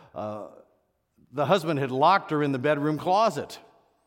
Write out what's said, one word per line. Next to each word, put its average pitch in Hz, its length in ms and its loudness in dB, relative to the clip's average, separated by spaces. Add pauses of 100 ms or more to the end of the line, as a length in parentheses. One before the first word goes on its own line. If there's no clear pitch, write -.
(140)
uh, 104 320 -10 (840)
the 139 140 -2
husband 156 340 2
had 135 100 -2
locked 165 400 4
her 151 120 0
in 143 100 0
the 135 60 -2
bedroom 147 400 0
closet. 175 600 0 (480)